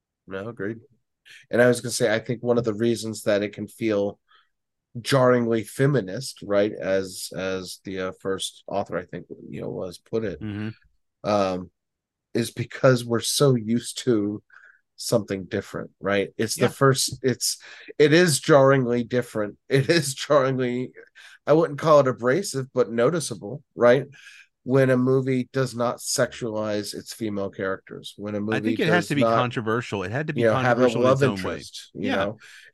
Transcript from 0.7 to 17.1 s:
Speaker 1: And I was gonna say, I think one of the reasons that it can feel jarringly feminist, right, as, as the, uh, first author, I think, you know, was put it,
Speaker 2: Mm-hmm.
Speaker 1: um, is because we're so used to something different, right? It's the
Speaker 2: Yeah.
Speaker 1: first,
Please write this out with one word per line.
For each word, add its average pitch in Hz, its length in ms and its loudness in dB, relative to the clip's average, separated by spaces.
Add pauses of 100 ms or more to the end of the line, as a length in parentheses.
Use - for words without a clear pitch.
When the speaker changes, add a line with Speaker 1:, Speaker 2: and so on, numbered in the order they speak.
Speaker 1:
And 110 100 4
I 123 60 8
was 120 140 4
gonna 123 100 -8
say, 107 240 0
I 110 60 0
think 117 220 -6
one 120 140 2
of 120 80 0
the 110 100 -2
reasons 110 480 -2
that 104 200 2
it 104 100 -6
can 104 140 -10
feel 101 540 -2 (800)
jarringly 120 640 2
feminist, 131 800 -2
right, 101 300 0
as, 95 640 -4
as 92 480 -6
the, 95 160 -8
uh, 92 200 -6
first - 460 -8
author, 98 320 -4
I 90 60 -10
think, 87 220 -14 (220)
you - 120 -12
know, - 100 -8
was 92 280 -10
put 113 260 -6
it, 90 160 -8
Speaker 2:
Mm-hmm. 107 280 -8 (600)
Speaker 1:
um, 95 420 0 (640)
is 113 160 -2
because 120 540 0
we're 117 160 -2
so 139 340 2
used 117 500 -4
to 104 380 0 (540)
something 101 480 -4
different, - 460 -8 (100)
right? 98 360 0
It's 107 200 -4
the - 60 -2
Speaker 2:
Yeah. 120 60 4
Speaker 1:
first, - 540 2